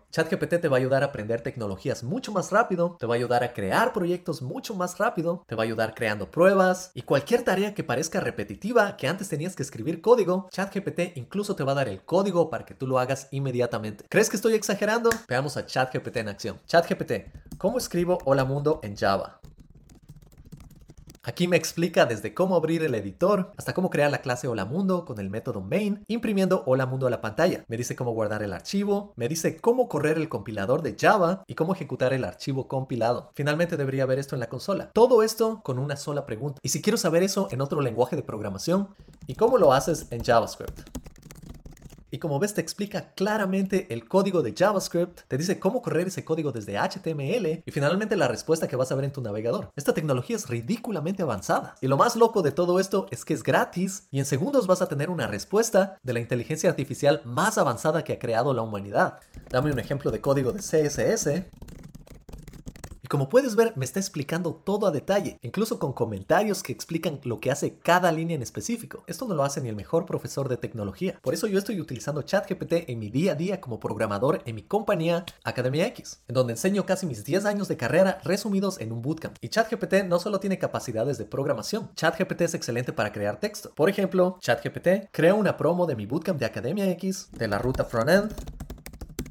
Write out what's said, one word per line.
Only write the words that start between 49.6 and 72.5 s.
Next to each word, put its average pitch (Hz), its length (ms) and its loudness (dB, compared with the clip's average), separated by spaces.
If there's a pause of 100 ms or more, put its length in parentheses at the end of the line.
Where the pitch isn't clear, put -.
Esta 147 180 0
tecnología 151 420 0
es - 100 -8
ridículamente 175 760 -4
avanzada. 151 580 -2
Y 131 60 -2
lo 139 100 4
más 233 200 4
loco 226 260 4
de 143 100 2
todo 180 280 4
esto 190 300 0
es - 140 -10
que - 80 -4
es 120 100 -2
gratis - 680 0
y 135 80 -2
en 135 80 -2
segundos 214 400 2
vas 185 160 4
a 180 80 0
tener 147 180 -2
una 156 180 -2
respuesta 196 760 2
de 127 100 -4
la 117 80 0
inteligencia 131 480 -2
artificial 143 560 2
más 151 320 0
avanzada 160 480 2
que 127 80 -4
ha 104 60 -2
creado 120 340 2
la 113 80 2
humanidad. 107 600 -2 (280)
Dame 135 240 2
un 123 60 -2
ejemplo 135 320 -2
de 110 100 -2
código 139 320 2
de 196 80 -6
C 156 240 2
S 147 300 2
S. 175 360 -2 (1500)
Y - 40 -18
como 139 200 0
puedes 240 280 4
ver, 226 200 4
me 127 80 -4
está 156 140 -4
explicando 165 560 -4
todo 208 320 -2
a 180 60 4
detalle, 156 500 0
incluso 208 380 -2
con 143 120 -2
comentarios 151 720 0
que - 100 -8
explican 165 520 -4
lo 117 160 -4
que 123 100 0
hace - 300 -2
cada 175 320 4
línea 160 240 -2
en 131 60 -4
específico. - 680 -8
Esto 208 180 -8
no 202 80 -2
lo 139 80 2
hace 143 180 0
ni 123 80 -4
el 110 60 -4
mejor 160 320 -2
profesor 135 420 -4
de 123 80 0
tecnología. 110 640 -6
Por 131 140 0
eso 220 140 -2
yo 196 100 2
estoy 196 220 -2
utilizando 135 420 -6
chat 196 260 0
G 175 80 -4